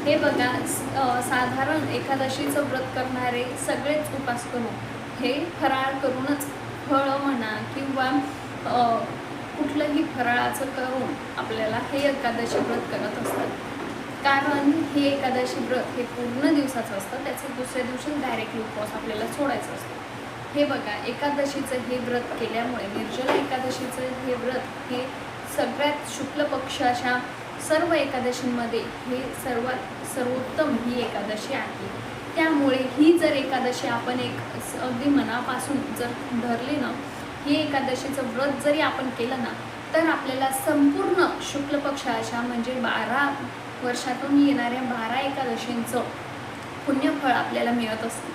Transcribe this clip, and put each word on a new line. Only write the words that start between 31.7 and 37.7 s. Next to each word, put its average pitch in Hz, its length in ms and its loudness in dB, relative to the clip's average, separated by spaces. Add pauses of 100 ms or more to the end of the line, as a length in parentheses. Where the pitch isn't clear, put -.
त्यामुळे 285 420 6
ही 302 400 8
जर 311 140 6
एकादशी 254 560 0
आपण 247 320 0
एक 214 160 -2 (360)
स-, - 80 -6
अगदी 254 300 0
मनापासून 247 840 2
जर 240 120 -2 (240)
धरली 240 440 0
ना, 247 160 0 (540)
ही 294 160 4
एकादशीचं 269 640 0